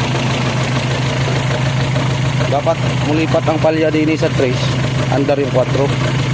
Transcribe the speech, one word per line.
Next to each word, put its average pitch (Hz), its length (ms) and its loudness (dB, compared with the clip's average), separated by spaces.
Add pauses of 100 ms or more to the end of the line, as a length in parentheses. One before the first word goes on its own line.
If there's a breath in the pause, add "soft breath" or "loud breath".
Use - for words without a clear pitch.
(2500)
Dapat 147 280 0 (280)
mulipat 143 400 2
ang 156 160 0
palya 160 320 2
din 156 240 2
sa 160 160 2
trace. 127 300 0 (500)
Andar 139 240 2
yung 135 160 -2
quattro. 127 320 0 (480)